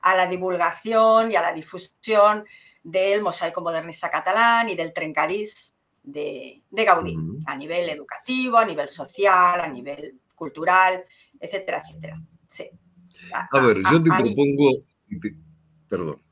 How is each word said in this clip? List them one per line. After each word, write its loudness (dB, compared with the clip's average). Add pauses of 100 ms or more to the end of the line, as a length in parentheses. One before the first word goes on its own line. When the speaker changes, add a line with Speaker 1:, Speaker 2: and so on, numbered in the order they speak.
Speaker 1:
a 2
la 2
divulgación 2
y 0
a 4
la -2
difusión 0 (380)
del 0
mosaico -4
modernista -6
catalán 2
y -4
del -6
trencadís -4 (300)
de, -10
de -2
Gaudí, 0
Speaker 2:
Ujú. -8
Speaker 1:
a -8
nivel -6
educativo, -2
a 6
nivel -6
social, 2
a -4
nivel -12 (160)
cultural, 2 (360)
etcétera, -8
etcétera. -16 (260)
Sí. -16 (640)
A, -6 (100)
Speaker 2:
A 4
ver, 4
Speaker 1:
a, 4
Speaker 2:
yo 4
te 4
Speaker 1:
a 4
mí 2
Speaker 2:
propongo, 2 (260)
si -10
te, -10 (540)
perdón. -6 (100)